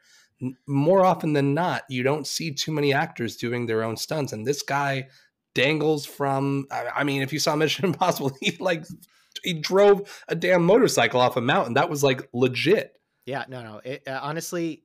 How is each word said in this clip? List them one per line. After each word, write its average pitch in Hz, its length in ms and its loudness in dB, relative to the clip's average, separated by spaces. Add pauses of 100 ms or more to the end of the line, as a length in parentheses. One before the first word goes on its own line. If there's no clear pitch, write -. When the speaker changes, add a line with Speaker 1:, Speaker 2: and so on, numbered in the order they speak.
(420)
Speaker 1:
N-, 131 160 -8 (100)
more 156 380 4
often 185 260 0
than 139 220 2
not, 160 360 -2
you 127 140 -4
don't 139 240 -2
see 165 260 -8
too 156 200 -6
many 147 200 2
actors 135 440 -4
doing 120 300 -4
their 113 160 0
own 113 120 -4
stunts, 147 380 -6
and 110 120 -8
this 143 160 -2
guy 139 460 -4 (460)
dangles 147 520 2
from, 139 640 -2
I, 120 240 -6
I 135 120 2
mean, 139 160 0
if 131 100 -4
you 139 80 -4
saw 156 160 2
Mission 151 300 0
<laughs> 180 80 0
Impossible, 156 380 0 (100)
he, 208 180 -2
like, 175 260 -2 (580)
he 180 100 -4
drove 196 720 4
a - 80 -4
damn 175 300 4
motorcycle 135 560 4
off 123 160 4
a 123 40 0
mountain. 120 340 0
That 156 140 2
was, 143 140 -2
like, 131 300 0
legit. 123 580 0 (340)
Speaker 2:
Yeah, 123 220 -8
no, 131 160 -14
no. 107 200 -16
It, 139 240 -12
uh, 135 140 -8
honestly, 165 640 -6